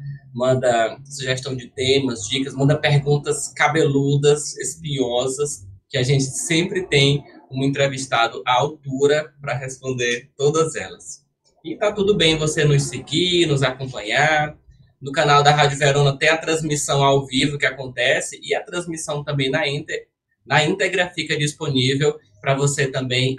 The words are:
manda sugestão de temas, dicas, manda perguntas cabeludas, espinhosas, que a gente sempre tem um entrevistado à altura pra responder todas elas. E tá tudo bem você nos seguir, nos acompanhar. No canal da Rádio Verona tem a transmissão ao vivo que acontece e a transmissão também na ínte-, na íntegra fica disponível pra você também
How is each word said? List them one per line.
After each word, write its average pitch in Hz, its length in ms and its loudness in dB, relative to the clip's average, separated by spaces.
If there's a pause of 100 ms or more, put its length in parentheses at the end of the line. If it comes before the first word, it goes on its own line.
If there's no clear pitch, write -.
(320)
manda 123 720 0
sugestão 131 500 -6
de 123 140 -10
temas, 131 580 0
dicas, 135 280 -4
manda 143 240 2
perguntas 143 720 0
cabeludas, 143 1080 2
espinhosas, 131 1120 -4 (220)
que 135 100 -4
a 127 40 2
gente 135 220 2
sempre 185 640 -2
tem 143 340 2 (280)
um 131 120 -4
entrevistado 131 840 0
à 131 80 2
altura 143 840 0
pra 120 160 -6
responder 127 800 -6
todas 147 400 2
elas. - 460 -12 (400)
E - 140 -10
tá 208 160 -2
tudo 202 220 2
bem 160 240 4
você 151 260 0
nos 139 200 4
seguir, 170 640 0
nos 135 160 0
acompanhar. 135 960 -2 (420)
No 135 100 -10
canal 143 320 4
da 143 80 6
Rádio 143 280 4
Verona 139 380 4
tem 156 120 2
a 160 80 4
transmissão 151 680 0
ao 139 240 4
vivo 143 320 -2
que 135 80 2
acontece 131 720 -2
e - 140 -4
a - 80 -2
transmissão 160 640 -8
também 139 260 -2
na 151 160 0
ínte-, 151 400 -6 (400)
na 147 180 2
íntegra 185 480 0
fica 151 240 -4
disponível 143 800 0 (240)
pra 139 140 0
você 139 320 0
também 131 520 -2